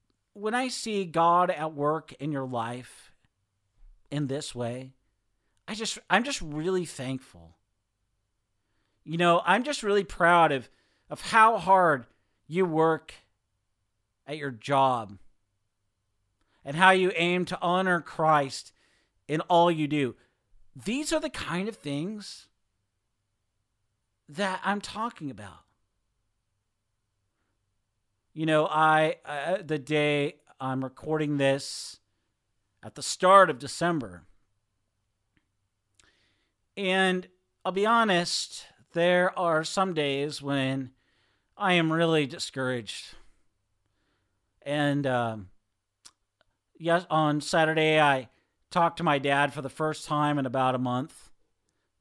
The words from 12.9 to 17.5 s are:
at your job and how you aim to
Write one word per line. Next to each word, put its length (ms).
at 100
your 140
job 640
and 140
how 140
you 240
aim 300
to 160